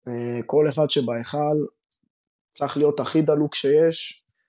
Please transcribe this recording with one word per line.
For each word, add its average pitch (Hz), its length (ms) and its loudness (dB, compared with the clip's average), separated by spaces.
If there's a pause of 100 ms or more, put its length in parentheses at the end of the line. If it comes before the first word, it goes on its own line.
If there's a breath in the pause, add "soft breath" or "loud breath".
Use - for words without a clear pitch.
אה, 120 380 -6
כל 151 220 2
אחד 147 220 0
שבהיכל 139 680 -2 (960)
צריך 143 240 -4
להיות 147 240 2
הכי 156 220 0
דלוק 151 320 2
שיש, - 720 0 (220)